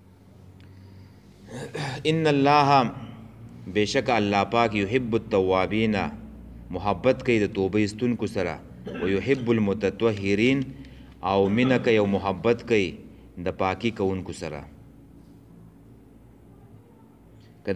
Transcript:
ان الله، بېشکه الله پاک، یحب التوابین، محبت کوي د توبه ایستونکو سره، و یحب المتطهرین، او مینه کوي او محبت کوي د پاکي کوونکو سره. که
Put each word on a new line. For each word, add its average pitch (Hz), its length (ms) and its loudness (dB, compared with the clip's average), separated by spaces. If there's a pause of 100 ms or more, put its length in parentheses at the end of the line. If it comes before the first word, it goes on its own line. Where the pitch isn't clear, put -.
(2000)
ان 160 160 0
الله، 143 420 4 (1080)
بېشکه 107 460 0
الله 101 220 4 (120)
پاک، 117 200 4
یحب 110 400 0
التوابین، 101 840 2 (800)
محبت 101 500 0
کوي 120 140 4
د 101 60 2 (120)
توبه 95 240 2
ایستونکو 107 500 -2
سره، 87 220 -2 (480)
و 87 60 0
یحب 110 420 0
المتطهرین، 107 1080 2 (720)
او 98 80 4 (200)
مینه 127 280 4
کوي 117 160 6
او 104 40 2 (100)
محبت 95 420 0 (140)
کوي 98 180 2 (560)
د 90 160 -4
پاکي 95 280 -2 (100)
کوونکو 95 320 -2 (100)
سره. 76 180 -8 (3000)
که - 100 -2